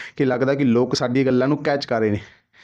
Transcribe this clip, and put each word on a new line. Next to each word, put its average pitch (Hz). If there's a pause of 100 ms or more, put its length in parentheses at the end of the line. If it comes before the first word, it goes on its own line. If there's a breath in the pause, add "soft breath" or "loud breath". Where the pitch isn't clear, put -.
(160 loud breath)
ਕਿ 147
ਲੱਗਦਾ 131
ਕਿ 139
ਲੋਕ 123
ਸਾਡੀ 127
ਗੱਲਾਂ 127
ਨੂੰ 147
ਕੈਚ 143
ਕਰ 117
ਰਹੇ 110
ਨੇ। 101 (440 loud breath)